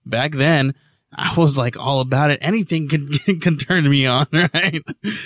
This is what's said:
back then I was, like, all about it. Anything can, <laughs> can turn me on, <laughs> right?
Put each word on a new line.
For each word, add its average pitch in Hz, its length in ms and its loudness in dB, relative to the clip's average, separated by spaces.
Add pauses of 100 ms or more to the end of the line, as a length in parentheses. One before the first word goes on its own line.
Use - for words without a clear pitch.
back 135 280 -4
then 139 420 2 (380)
I - 240 -6
was, 147 220 4
like, 120 180 -2
all 135 240 -2
about 131 300 0
it. 139 100 0
Anything 165 480 -2
can, 143 200 -2
<laughs> 160 320 -2
can 165 180 2
turn 165 320 2
me 135 160 4
on, 127 220 2
<laughs> - 40 -6
right? 165 480 0 (460)